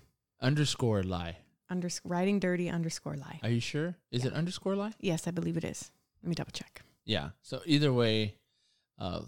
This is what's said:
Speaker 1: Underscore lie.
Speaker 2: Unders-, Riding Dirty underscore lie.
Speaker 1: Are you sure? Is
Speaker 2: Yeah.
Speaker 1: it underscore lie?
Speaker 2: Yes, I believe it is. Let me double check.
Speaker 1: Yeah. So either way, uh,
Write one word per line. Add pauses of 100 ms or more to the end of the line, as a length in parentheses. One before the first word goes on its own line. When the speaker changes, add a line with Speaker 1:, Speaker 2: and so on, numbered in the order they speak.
(400)
Speaker 1:
Underscore
lie. (300)
Speaker 2:
Unders-,
Riding
Dirty
underscore
lie.
Speaker 1:
Are
you
sure? (160)
Is
Speaker 2:
Yeah.
Speaker 1:
it
underscore
lie?
Speaker 2:
Yes,
I
believe
it
is. (320)
Let
me
double
check. (220)
Speaker 1:
Yeah. (140)
So
either
way, (640)
uh,